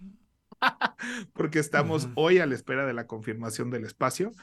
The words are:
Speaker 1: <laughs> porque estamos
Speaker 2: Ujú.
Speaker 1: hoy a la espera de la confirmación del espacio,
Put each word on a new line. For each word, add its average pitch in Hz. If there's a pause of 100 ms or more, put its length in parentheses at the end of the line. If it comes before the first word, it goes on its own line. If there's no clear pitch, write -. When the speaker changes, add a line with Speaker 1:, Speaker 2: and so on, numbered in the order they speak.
(1000)
Speaker 1:
<laughs> 240
porque 160
estamos 147
Speaker 2:
Ujú. 120
Speaker 1:
hoy 170
a 165
la 131
espera 135
de 127
la 117
confirmación 113
del 117
espacio, 135 (120)